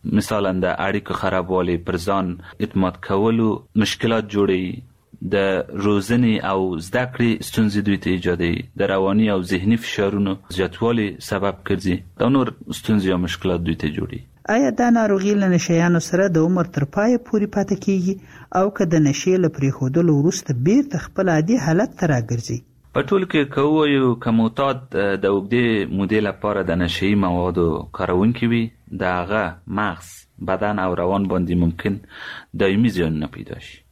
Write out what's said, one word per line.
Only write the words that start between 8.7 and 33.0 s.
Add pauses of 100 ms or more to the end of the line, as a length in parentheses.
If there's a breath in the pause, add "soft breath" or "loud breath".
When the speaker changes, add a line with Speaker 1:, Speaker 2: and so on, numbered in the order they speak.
Speaker 1:
د
رواني
او
ذهني
فشارونو (240)
زیاتوالي (220)
سبب (140)
ګرځي، (240)
دا
نور (320)
ستونزې
او
مشکلات
دوی
ته
جوړوي. (260)
Speaker 2:
آیا
دا
ناروغي
له
نشهیانو
سره
د
عمر
تر
پایه (100)
پورې
پاتې
کیږي (440 loud breath)
او
که
د
نشې (100)
له
پرېښودلو
وروسته (140)
بیرته
خپل
عادي
حالت
ته
راګرځي؟ (360)
Speaker 1:
په
ټول
کې
که
ووایو،
که
معتاد، (140)
د
اوږدې (300)
مودې
لپاره
د
نشه
یي
موادو (320)
کاروونکي
وي، (400)
د
هغه (380)
مغز، (440)
بدن
او
روان
باندې (100)
ممکن (640 loud breath)
دایمي
زیانونه